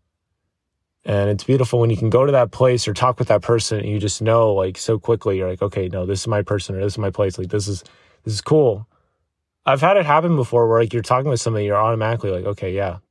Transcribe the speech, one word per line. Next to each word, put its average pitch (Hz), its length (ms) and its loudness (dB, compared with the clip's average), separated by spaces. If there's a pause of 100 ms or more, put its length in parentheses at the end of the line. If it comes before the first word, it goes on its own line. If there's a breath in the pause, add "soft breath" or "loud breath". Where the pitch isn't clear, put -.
(1040)
And 101 240 0
it's 104 160 -2
beautiful 127 360 2
when 117 100 2
you 107 60 0
can 110 140 0
go 127 140 4
to 143 80 2
that 123 200 2
place 127 360 2
or 101 60 -2
talk 123 240 0
with - 100 -2
that 104 140 4
person 110 380 0
and 95 80 -6
you 104 100 -2
just 101 240 -4
know, 113 320 4
like, 95 240 -2
so 110 200 -2
quickly, 107 380 -2
you're 92 140 -2
like, 92 100 -6
"Okay, 98 280 -4
no, 92 180 -4
this 95 140 -2
is - 60 -8
my 107 160 0
person 98 340 -4
or 95 40 -6
this 101 140 -4
is - 40 -14
my 98 120 -2
place. 98 260 -2
Like, 92 120 -8
this 101 200 -4
is, 98 160 -8 (380 soft breath)
this 110 100 -8
is 104 80 -8
cool." 123 460 0 (800)
I've 135 140 2
had 185 160 4
it 180 80 2
happen 160 320 2
before 120 320 2
where, 113 120 4
like, 113 120 0
you're 120 100 -2
talking 135 280 0
with 120 100 0
somebody, 110 240 -2
you're 101 160 0
automatically 110 500 -2
like, 92 140 -4
"Okay, 98 300 -6
yeah, 95 240 -4 (120)